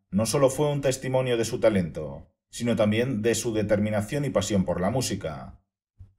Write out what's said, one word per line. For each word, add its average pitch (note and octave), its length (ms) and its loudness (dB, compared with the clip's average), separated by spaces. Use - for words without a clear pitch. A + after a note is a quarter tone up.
no G#2 140 0
solo C#3 240 4
fue D3 220 0
un C#3+ 80 -2
testimonio B2+ 560 0
de A2+ 80 2
su A2+ 160 -4
talento, E2 720 0
sino A#2 280 -2
también A2 440 2
de A2+ 140 2
su A2+ 180 -2
determinación G#2+ 720 0
y C3 60 -2
pasión F#2+ 340 0
por F2 160 -2
la F#2+ 120 0
música. F#2+ 720 -6